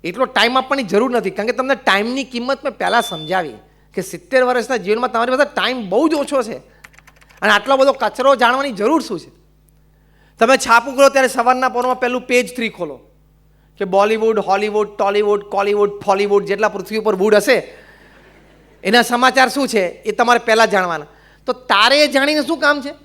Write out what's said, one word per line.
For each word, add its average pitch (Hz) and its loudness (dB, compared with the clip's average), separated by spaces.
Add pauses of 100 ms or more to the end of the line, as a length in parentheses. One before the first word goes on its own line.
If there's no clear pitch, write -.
એટલો 185 -2
ટાઈમ 240 0
આપવાની 269 -2
જરૂર 208 0
નથી, 208 -2
કારણ 202 -6
કે 240 -4
તમને 254 -2
ટાઈમની 226 -2
કિંમત 254 -6
મેં 254 -8
પહેલાં 196 0
સમજાવી 160 -6 (400)
કે 190 -6
સિત્તેર - -2
વર્ષના 247 -2
જીવનમાં 226 -2
તમારી 240 -2
પાસે 285 0
ટાઈમ 226 -4
બહુ 247 2
જ 311 0
ઓછો 285 -2
છે 214 -8 (840)
અને 214 2
આટલો 208 2
બધો 269 4
કચરો 254 2
જાણવાની 247 0
જરૂર 214 0
શું 180 -10
છે? - -20 (1080)
તમે 240 4
છાપું 240 2
કરો 277 6
ત્યારે 262 2
સવારના 254 0
પોરમાં 254 -2
પહેલું 247 -2
પેજ 247 -2
થ્રી 233 -4
ખોલો 156 -10 (840)
કે 202 -4
બોલિવૂડ, 214 2
હોલિવૂડ, 208 -2
ટોલિવૂડ, 208 0
કોલિવૂડ, 202 -2
ફોલિવૂડ, 202 0
જેટલા 196 -2
પૃથ્વી 208 -6
ઉપર 208 -2
વુડ 202 2
હશે 208 0 (1080)
એના 226 2
સમાચાર 247 2
શું 277 -2
છે 196 0
એ 208 -8
તમારે 240 2
પહેલાં 226 2
જાણવાના. 175 -2 (400)
તો 254 -4
તારે 247 2
એ 294 4
જાણીને 277 0
શું 262 -4
કામ 294 0
છે? 277 -12 (100)